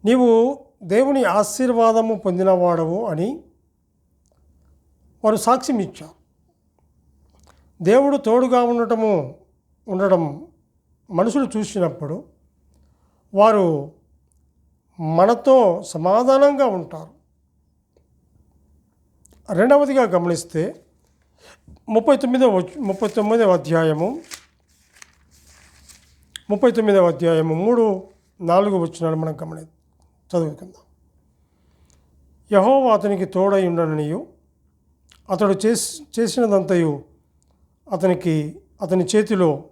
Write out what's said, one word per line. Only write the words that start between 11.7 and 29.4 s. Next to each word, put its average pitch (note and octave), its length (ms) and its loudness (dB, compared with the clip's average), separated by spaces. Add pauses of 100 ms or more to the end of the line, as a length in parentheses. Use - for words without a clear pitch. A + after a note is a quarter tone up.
వారు F#3+ 580 2 (1080)
మనతో G3+ 840 2
సమాధానంగా C4 840 2
ఉంటారు. E3 440 -6 (2500)
రెండవదిగా C4+ 500 4
గమనిస్తే F3 840 -4 (1040)
ముప్పై A3+ 280 2
తొమ్మిదవ B3+ 400 2
వచ-, F#3 240 -4
ముప్పై G3+ 280 -4
తొమ్మిదవ G#3+ 440 2
అధ్యాయము, E3 680 -2 (2250)
ముప్పై G#3 200 2
తొమ్మిదవ G3+ 380 4
అధ్యాయము D#3+ 460 0
మూడు, G#3 540 0 (320)
నాలుగు F#3+ 380 2
వచనాలు E3 380 -4
మనం D#3+ 260 -8